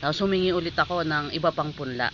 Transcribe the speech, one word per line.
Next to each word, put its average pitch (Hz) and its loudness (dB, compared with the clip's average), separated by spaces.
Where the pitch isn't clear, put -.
Tapos 147 0
humingi 190 4
ulit 170 -2
ako 165 0
ng 147 -2
iba 160 0
pang 151 -2
punla. 123 -2